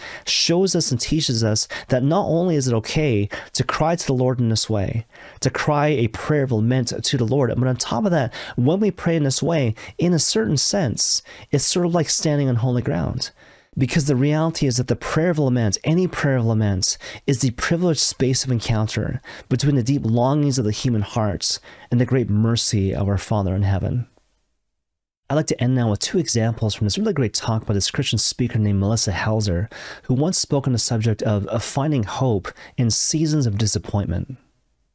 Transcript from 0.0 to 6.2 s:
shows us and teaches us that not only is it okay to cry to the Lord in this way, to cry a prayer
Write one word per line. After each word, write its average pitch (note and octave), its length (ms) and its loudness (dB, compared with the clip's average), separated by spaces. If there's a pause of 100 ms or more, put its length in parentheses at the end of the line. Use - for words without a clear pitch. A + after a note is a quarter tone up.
shows F3+ 500 2
us - 140 0
and B2 100 0
teaches C3+ 420 -2
us G#2+ 240 2 (220)
that B2+ 160 2
not E3 220 2
only E3+ 280 0
is C3 140 0
it A#2+ 60 2
okay A2+ 560 0 (240)
to C#3 100 0
cry E3 320 0
to - 100 -8
the C#3 60 2
Lord B2+ 260 0
in A#2 120 2
this - 180 -2
way, A2 380 -2 (340)
to - 80 0
cry D3 380 0
a A#2+ 220 2
prayer D3+ 340 0